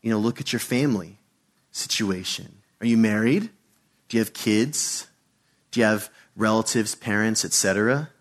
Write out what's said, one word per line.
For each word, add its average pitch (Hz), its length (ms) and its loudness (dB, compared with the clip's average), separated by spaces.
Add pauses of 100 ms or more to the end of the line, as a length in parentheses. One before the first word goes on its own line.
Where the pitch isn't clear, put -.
you 113 80 -2
know, 110 80 2
look 113 220 -2
at - 120 -6
your 120 60 -2
family 113 600 -2 (520)
situation. - 840 -6 (240)
Are 113 60 -2
you 117 100 4
married? 113 520 2 (600)
Do 117 80 -4
you 113 80 2
have - 80 -8
kids? - 720 0 (640)
Do - 80 -2
you 113 80 6
have 107 240 0 (240)
relatives, 110 640 0
parents, 107 480 0
et 85 80 -4
cetera? 113 580 2 (100)